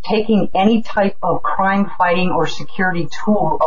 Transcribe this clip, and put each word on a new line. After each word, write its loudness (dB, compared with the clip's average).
taking 0
any 4
type 0
of -2
crime 0
fighting 2
or 0
security -2
tool 2